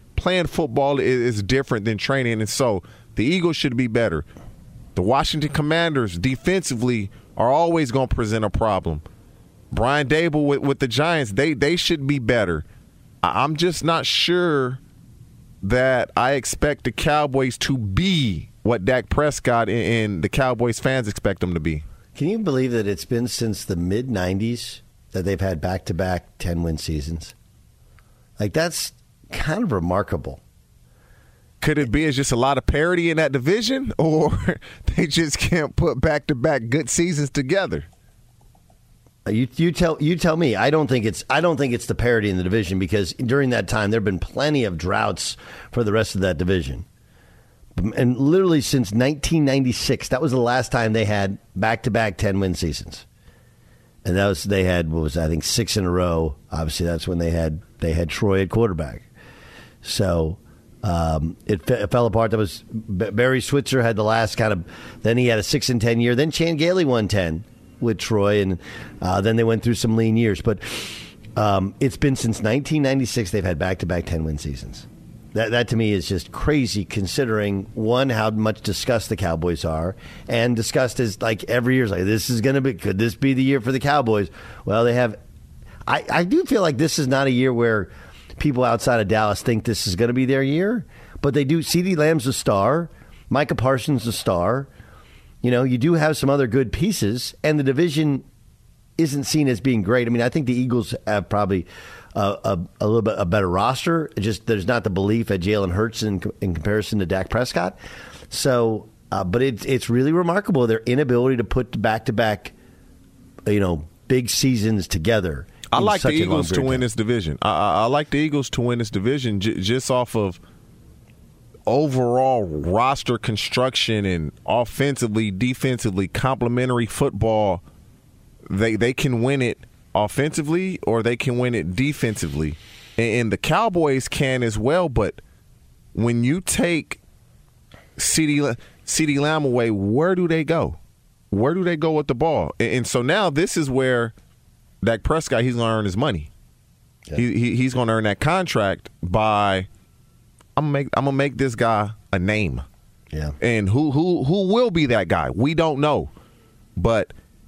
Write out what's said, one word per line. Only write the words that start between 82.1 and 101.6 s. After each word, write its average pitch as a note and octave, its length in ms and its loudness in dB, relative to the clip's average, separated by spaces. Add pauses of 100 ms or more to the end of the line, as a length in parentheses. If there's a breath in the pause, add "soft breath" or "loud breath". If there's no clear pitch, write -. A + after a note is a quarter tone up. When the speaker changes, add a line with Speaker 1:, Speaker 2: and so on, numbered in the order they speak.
Speaker 2:
is A#2+ 100 2
gonna C3+ 220 2
be, C3 140 0
could F#2+ 240 -2
this A2+ 160 0
be C#3 180 2
the C3 80 0
year C3+ 180 2
for A#2 120 -4
the C3 80 0
Cowboys?" B2 500 2 (340 loud breath)
Well, A2 200 0
they A#2+ 100 2
have, A#2+ 240 0 (720 loud breath)
I, C#3 200 -2
I E3 160 0
do D4 220 2
feel A3 160 2
like D3+ 160 2
this D#3 220 0
is C#3+ 80 0
not C3+ 180 2
a C3+ 60 2
year B2+ 200 2
where A2+ 380 2 (480 loud breath)
people B2+ 260 2
outside A#2 360 2
of G#2 80 0
Dallas G#2+ 340 2
think A2+ 220 0
this G#2+ 240 -2
is F2+ 80 -2
gonna A#2 180 2
be C3 120 2
their C3+ 180 2
year, F3+ 420 0 (340 loud breath)
but C#3+ 140 0
they C#3+ 120 2
do. D#3 160 2
CeeDee F3 360 0
Lamb's D3+ 300 2
a C3 60 0
star, B2+ 580 0 (360 loud breath)
Micah C#3+ 280 0
Parsons B2+ 500 0
a A2+ 80 -2
star. A2 540 0 (720 loud breath)
You A#2+ 80 0
know, B2 140 4
you B2 160 0
do E3 160 4
have D#3 200 2
some C3+ 140 0
other C#3 160 2
good A#2 260 0
pieces, B2 640 -2 (100)
and D3+ 140 2
the D3 60 0
division C#3+ 600 0 (760)
isn't C#3+ 240 0
seen D3+ 240 2
as A#2+ 120 0
being B2 220 2
great. A#2 260 2
I A2+ 40 0
mean, A#2+ 100 2
I A#2+ 80 2
think D3+ 160 -2
the B2 80 0
Eagles B2 400 0 (140)
have G#2 200 0
probably G2 380 0 (500 loud breath)